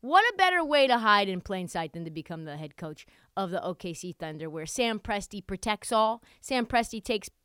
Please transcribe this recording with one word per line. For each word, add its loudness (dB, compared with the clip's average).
What 6
a -8
better 4
way 6
to 4
hide 4
in -4
plain -6
sight -6
than -8
to -8
become -10
the -10
head -12
coach -12
of -2
the -4
O -4
K -10
C -12
Thunder, -10
where -8
Sam -2
Presti -6
protects -4
all. 2
Sam -2
Presti 0
takes -4